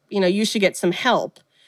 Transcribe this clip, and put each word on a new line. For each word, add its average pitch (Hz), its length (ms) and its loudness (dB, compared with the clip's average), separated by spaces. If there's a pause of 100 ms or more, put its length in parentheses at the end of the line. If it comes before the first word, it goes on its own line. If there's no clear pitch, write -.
you 202 120 -4
know, 180 60 4
you 202 180 0
should 220 160 -2
get 185 160 2
some 175 140 0
help 175 480 -2 (280)